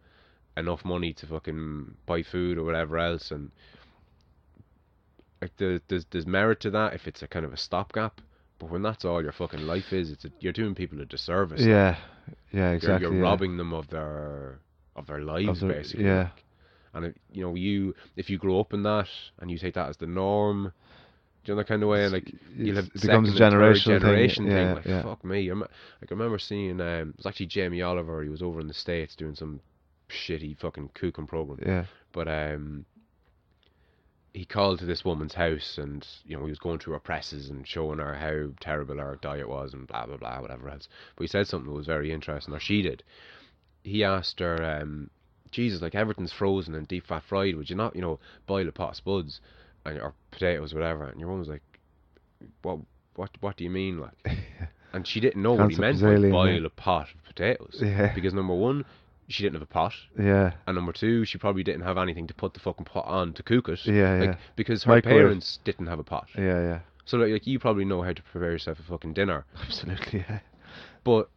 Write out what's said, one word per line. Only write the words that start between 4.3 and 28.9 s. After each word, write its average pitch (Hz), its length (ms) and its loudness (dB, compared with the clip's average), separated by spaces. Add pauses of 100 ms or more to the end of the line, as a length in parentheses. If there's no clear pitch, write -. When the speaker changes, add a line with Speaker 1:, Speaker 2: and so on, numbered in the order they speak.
Speaker 1:
like, 90 160 -8
the, 92 320 0
there's, 90 220 -2
there's 82 160 -6
merit 101 340 2
to 107 100 2
that 107 240 2
if - 120 -12
it's - 160 -12
a - 60 -12
kind 82 180 -4
of 64 60 -12
a - 40 -14
stopgap, 107 640 -4 (380)
but 82 120 -12
when 90 120 -2
that's 107 240 -4
all 87 160 0
your 73 100 -4
fucking 78 340 -6
life 90 260 -4
is, 90 180 -2
it's - 160 -14
a, 69 40 -12 (100)
you're 90 120 -4
doing 107 220 -4
people 76 260 -8
a 67 60 -10
disservice. 90 560 -2
Speaker 2:
Yeah, 101 340 8 (560)
yeah, 98 140 2
Speaker 1:
You're, 87 80 2
Speaker 2:
exactly, 87 340 2
Speaker 1:
you're 92 80 2
Speaker 2:
yeah. 92 60 4
Speaker 1:
robbing 92 340 2
them 85 160 -4
of 80 160 -6
their, 73 680 -8 (360)
of 73 120 -14
their 73 160 -8
lives, 87 400 -2
Speaker 2:
Of 95 60 2
their, 73 100 0
Speaker 1:
basically. 87 260 -4
Speaker 2:
yeah. 92 240 4 (640)
Speaker 1:
And 82 140 -8
it, 85 100 -10 (160)
you 95 120 -8
know, 87 100 -4
you, 98 400 0 (220)
if - 120 -8
you 98 80 -2
grow 92 240 2
up - 140 -4
in 101 80 -2
that 104 260 0 (300)
and 87 120 -10
you 85 80 -6
take 90 160 -6
that 85 140 -4
as 76 80 -10
the 82 120 -8
norm, 98 640 0 (720)
do 104 80 -6
you - 20 -2
know 104 80 0
that - 60 -6
kind 107 160 0
of 104 40 4
way? 101 140 4
And, 98 100 2
like, 92 160 -4
Speaker 2:
It's, - 80 -16 (200)
Speaker 1:
you'll 104 200 0
have 95 100 0
Speaker 2:
it 98 140 -10
becomes - 20 0
Speaker 1:
second 107 120 6
Speaker 2:
a 110 140 8
Speaker 1:
and 98 100 4
third 107 140 12
Speaker 2:
generational 104 320 10
thing. 101 160 6
Speaker 1:
generation 104 460 6
thing. 98 100 4
Speaker 2:
Yeah, 92 180 4
Speaker 1:
Like, 76 120 -6
Speaker 2:
yeah. 92 180 0
Speaker 1:
fuck 101 200 -10
me. 95 240 -2
I'm, 95 120 -4
like, - 100 -8 (320)
I - 80 -16
remember 110 300 -4
seeing, 95 400 -4
um, 82 300 -4
it 69 80 -16
was - 80 -14
actually 98 200 -6
Jamie 87 340 -2
Oliver. 85 440 -2
He 76 40 -6
was 78 140 -8
over 85 180 -4
in 78 60 -8
the 73 80 -10
States 82 400 -6